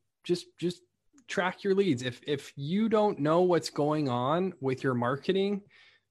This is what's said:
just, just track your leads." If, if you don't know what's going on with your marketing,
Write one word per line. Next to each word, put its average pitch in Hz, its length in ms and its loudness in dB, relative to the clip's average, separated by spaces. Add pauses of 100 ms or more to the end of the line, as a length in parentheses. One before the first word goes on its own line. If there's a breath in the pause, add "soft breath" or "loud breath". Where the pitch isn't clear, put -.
(240)
just, 175 220 -4 (140)
just 175 220 -6 (460)
track 180 360 -4
your 196 120 0
leads." 180 260 2
If, 123 240 -6
if 147 300 -6
you 185 340 -2
don't 208 300 2
know 156 220 4
what's 175 280 2
going 151 400 0
on 151 500 0
with 131 240 -2
your 135 120 0
marketing, 185 680 -2 (500 soft breath)